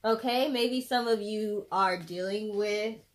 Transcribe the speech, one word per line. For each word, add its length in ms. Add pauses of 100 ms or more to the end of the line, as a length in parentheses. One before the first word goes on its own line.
Okay, 440
maybe 320
some 280
of 120
you 520
are 240
dealing 600
with 440 (140)